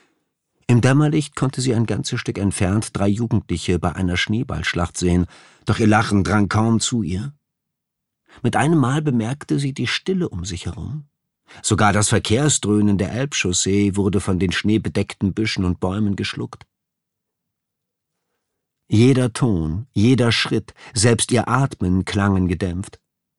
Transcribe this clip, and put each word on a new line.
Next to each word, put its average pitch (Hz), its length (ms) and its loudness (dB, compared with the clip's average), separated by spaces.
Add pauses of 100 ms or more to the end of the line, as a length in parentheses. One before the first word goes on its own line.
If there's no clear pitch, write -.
(640)
Im 120 160 4
Dämmerlicht 147 540 2
konnte 127 260 -2
sie 123 140 0
ein 113 100 2
ganzes 104 340 -4
Stück - 180 -6
entfernt 98 580 0
drei 101 120 0
Jugendliche 101 720 -2
bei 82 160 -2
einer 90 220 -2
Schneeballschlacht 87 800 -4
sehen, 90 280 2 (400)
doch 113 140 0
ihr 113 80 4
Lachen 104 360 2
drang 98 260 0
kaum 110 300 2
zu 113 240 -4
ihr. 95 300 -6 (1120)
Mit 113 120 0
einem 147 240 4
Mal 135 220 2
bemerkte 139 580 -2
sie 139 140 -4
die 123 140 -6
Stille 185 420 -2
um 85 160 -8
sich 92 200 -8
herum. 92 400 -10 (580)
Sogar 104 300 4
das 104 160 2
Verkehrsdröhnen 104 880 2
der 90 160 -2
Elbchaussee 101 840 -2
wurde 98 240 0
von 92 200 -2
den 90 120 0
schneebedeckten 101 840 -2
Büschen 107 300 -2
und 90 160 0
Bäumen 101 380 -2
geschluckt. - 480 -8 (2250)
Jeder 123 440 4
Ton, 92 600 0
jeder 117 380 4
Schritt, - 420 -4 (200)
selbst 117 380 2
ihr 117 160 2
Atmen 98 580 0
klangen 98 420 2
gedämpft. 90 520 -4 (400)